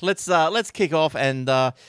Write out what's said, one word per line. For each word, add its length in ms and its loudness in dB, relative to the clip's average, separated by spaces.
let's, 280 -4
uh, 220 4
let's 200 -2
kick 240 -2
off 200 0
and, 340 -2
uh, 220 2